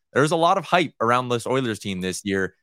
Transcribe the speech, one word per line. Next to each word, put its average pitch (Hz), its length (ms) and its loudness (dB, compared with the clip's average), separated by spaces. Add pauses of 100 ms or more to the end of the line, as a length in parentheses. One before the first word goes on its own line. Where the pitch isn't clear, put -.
(140)
There's 147 180 2
a 175 60 2
lot 170 200 4
of 165 80 -4
hype 175 340 0
around 123 300 0
this 117 180 -2
Oilers 120 320 -2
team 95 220 -6
this 92 240 -4
year. 98 380 -2